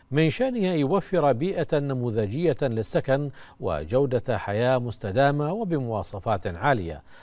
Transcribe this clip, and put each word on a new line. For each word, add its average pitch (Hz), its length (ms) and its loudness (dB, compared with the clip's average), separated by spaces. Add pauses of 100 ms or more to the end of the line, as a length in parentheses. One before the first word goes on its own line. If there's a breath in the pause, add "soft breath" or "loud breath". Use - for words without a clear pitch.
(120)
من 156 180 4
شأنه 233 440 0
أن 160 60 0
يوفر 147 520 2
بيئة 160 480 0
نموذجية 123 840 0
للسكن 139 680 0 (300 loud breath)
وجودة 113 760 0
حياة 117 400 0
مستدامة 135 760 0
وبمواصفات 117 960 -2
عالية 87 560 -2 (200 loud breath)